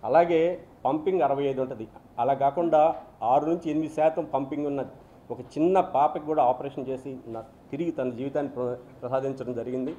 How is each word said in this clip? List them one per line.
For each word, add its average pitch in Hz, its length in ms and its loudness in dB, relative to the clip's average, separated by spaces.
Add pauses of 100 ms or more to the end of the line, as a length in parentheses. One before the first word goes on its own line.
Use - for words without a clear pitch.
అలాగే 165 600 4 (200)
పంపింగ్ 156 360 0
అరవై 139 220 2
ఐదు 131 180 0
ఉంటుంది. 120 260 -6 (320)
అలా 127 140 2
కాకుండా 156 680 2 (200)
ఆరు 135 220 4
నుంచి 165 240 -2
ఎనిమిది 151 240 -2
శాతం 160 320 2
పంపింగ్ 143 420 -4
ఉన్న 139 180 -2 (460)
ఒక 113 80 -8
చిన్న 165 400 2
పాపకి 151 460 0
కూడా 151 180 2
ఆపరేషన్ 131 440 0
చేసి 131 400 -8
న-, 113 160 -10 (280)
తిరిగి 160 200 -2
తన 131 180 -2
జీవితాన్ని 135 420 -4
ప్ర-, 123 260 -4 (240)
ప్రసాదించడం 131 520 -2
జరిగింది. 127 460 -4